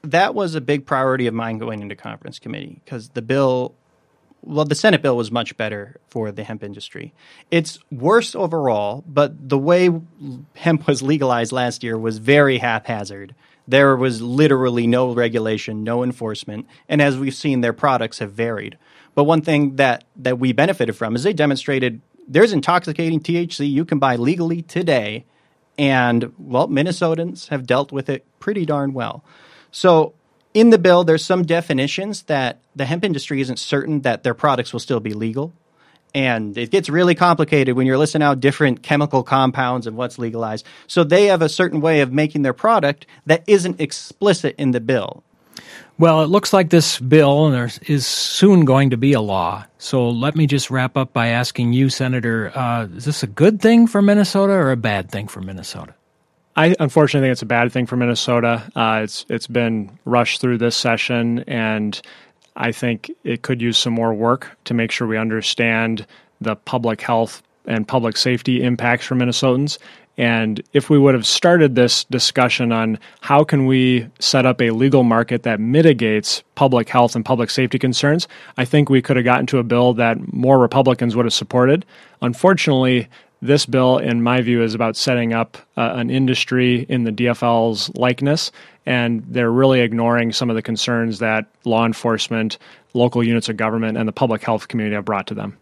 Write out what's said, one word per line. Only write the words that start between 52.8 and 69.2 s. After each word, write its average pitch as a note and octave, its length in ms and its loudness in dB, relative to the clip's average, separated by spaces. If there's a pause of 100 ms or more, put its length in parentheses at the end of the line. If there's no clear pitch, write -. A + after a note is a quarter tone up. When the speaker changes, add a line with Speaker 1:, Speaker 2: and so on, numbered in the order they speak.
Speaker 2:
is B2 100 -14
this D3 160 -4
a B2 60 -6
good F3+ 340 2
thing A#3 240 6
for G3+ 160 0
Minnesota G3 520 2
or D3+ 180 2
a B2+ 60 0
bad G#2 340 -4
thing G#2 160 -8
for G2 140 -14
Minnesota? F#2+ 520 -14 (640)
Speaker 3:
I E3 240 4
unfortunately C#3+ 480 2
think B2+ 60 2
it's A#2 100 -6
a - 20 -10
bad A#2+ 260 0
thing B2+ 140 -2
for B2 120 -6
Minnesota. A#2+ 680 0 (120)
Uh, A2 280 0
it's, - 260 -10
it's A2+ 160 -6
been A2+ 460 -4 (140)
rushed A#2+ 360 0
through B2 160 0
this A#2 180 0
session, A#2 720 -2
and A2 540 -4 (540)
I A#2 180 -4
think A#2 360 -6 (140)
it A#2+ 180 -6
could A#2+ 200 -4
use A#2 160 -2
some A#2 160 -2
more A2+ 200 0
work A#2 520 -2
to - 80 -4
make A2+ 180 0
sure A#2+ 160 -4
we A2 100 -2
understand A2+ 880 -2 (360)
the G#2+ 160 -4
public A#2 420 -4
health A2+ 420 -2 (240)
and A2 220 -4
public A#2 300 -2
safety B2 440 0
impacts A#2+ 440 -2
for C3 100 -4
Minnesotans. B2+ 640 0 (400)